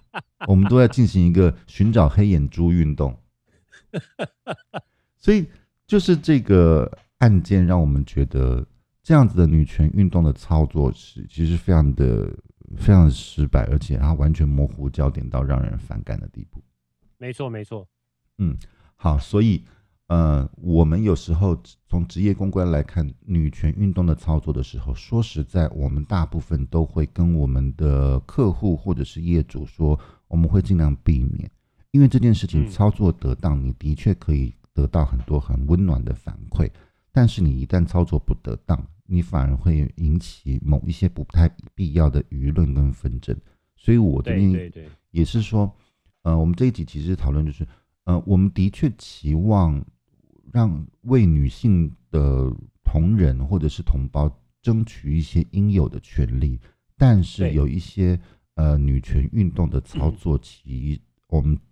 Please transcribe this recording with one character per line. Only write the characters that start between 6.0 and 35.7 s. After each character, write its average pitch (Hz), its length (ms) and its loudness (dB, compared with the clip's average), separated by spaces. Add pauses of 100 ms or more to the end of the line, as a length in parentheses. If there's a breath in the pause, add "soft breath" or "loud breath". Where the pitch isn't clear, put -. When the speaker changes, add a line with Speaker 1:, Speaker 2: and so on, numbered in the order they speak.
Speaker 2:
这 143 240 2
个 82 500 4 (280)
案 104 220 6
件 92 240 2
让 90 140 2
我 80 60 2
们 69 200 0
觉 69 200 -2
得 64 420 -2 (340)
这 - 120 0
样 143 120 6
子 95 120 0
的 85 100 6
女 78 160 4
权 76 300 0
运 95 160 2
动 87 120 0
的 76 120 2
操 78 320 0
作 69 260 -2
是， - 380 -18
其 82 160 -4
实 82 100 0
非 87 160 -2
常 71 240 4
的、 57 320 0 (480)
非 - 120 -2
常 95 180 8
的 76 40 8
失 - 380 -2
败， 62 240 2
而 71 80 2
且 - 180 -4
它 69 180 2
完 78 180 2
全 78 120 0
模 71 220 0
糊 69 220 -8
焦 69 200 0
点 - 200 -6
到 127 120 -4
让 - 220 -2
人 - 140 -6
反 - 260 -10
感 - 160 -10
的 - 80 -12
地 - 240 -18
步。 - 100 -18 (560)
Speaker 1:
没 127 140 -14
错， 131 180 -10
没 107 140 -12
错。 104 240 -16 (520)
Speaker 2:
嗯， 80 180 -2 (380 soft breath)
好， 76 220 -2
所 101 240 -2
以， 107 220 0 (440 soft breath)
呃， 80 500 0
我 82 260 2
们 82 180 2
有 101 140 2
时 - 180 -6
候 87 240 0 (300)
从 85 200 -2
职 - 140 -8
业 101 120 0
公 95 180 -4
关 92 180 -2
来 73 140 0
看 78 240 -4 (140)
女 82 280 -2
权 76 280 -2
运 98 160 0
动 90 120 0
的 82 80 2
操 78 260 -2
作 78 140 -4
的 64 80 -4
时 - 160 -10
候， - 160 -6
说 117 300 -4
实 76 200 -6
在， 82 260 -2
我 69 180 -6
们 71 180 -4
大 87 200 -2
部 - 140 -8
分 69 260 -4
都 80 200 -2
会 78 220 -2
跟 85 280 0
我 71 120 0
们 65 280 -2
的 69 460 0
客 110 300 -2
户 90 240 -2
或 87 180 -6
者 58 100 -4
是 - 180 -10
业 85 220 0
主 71 220 -10
说， 76 340 -2 (280 loud breath)
我 - 80 -8
们 82 120 2
会 98 140 2
尽 95 160 0
量 73 200 0
避 73 220 0
免， - 300 -6 (420)
因 139 100 4
为 139 60 8
这 127 120 2
件 117 140 4
事 - 120 -2
情 82 220 -2
操 104 240 2
作 95 200 2
得 67 220 -4
当， 73 260 -2
Speaker 1:
嗯。 65 80 -4
Speaker 2:
你 64 60 -4
的 76 220 -4
确 - 200 0
可 - 200 -2
以 64 180 -4 (200)
得 71 120 0
到 76 200 0
很 64 160 -4
多 73 180 -2
很 65 280 -4
温 87 180 2